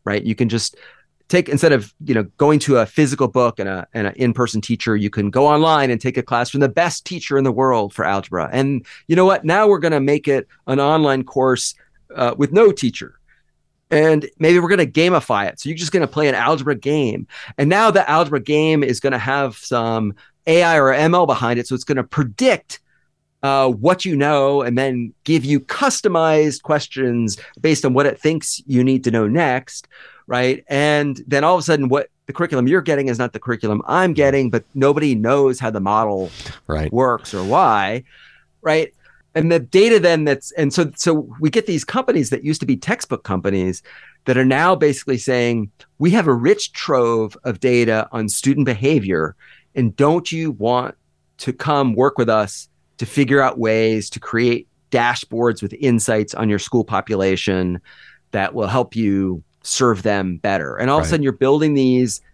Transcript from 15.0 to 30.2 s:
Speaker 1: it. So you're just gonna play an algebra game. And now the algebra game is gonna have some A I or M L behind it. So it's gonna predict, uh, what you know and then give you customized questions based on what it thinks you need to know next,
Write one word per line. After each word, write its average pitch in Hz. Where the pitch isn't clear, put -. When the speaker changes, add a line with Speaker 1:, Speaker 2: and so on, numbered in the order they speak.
Speaker 1:
it. -
So -
you're 160
just 160
gonna 175
play 151
an 127
algebra 135
game. 139
And 143
now 208
the 190
algebra 151
game 151
is 123
gonna 135
have 131
some 113
A 165
I 165
or 135
M 156
L 180
behind 120
it. 120
So 131
it's 123
gonna 131
predict, 151
uh, 135
what 127
you 170
know 139
and 120
then 127
give 160
you 139
customized 160
questions 120
based 156
on 131
what 143
it -
thinks -
you 127
need 131
to 120
know 113
next, 131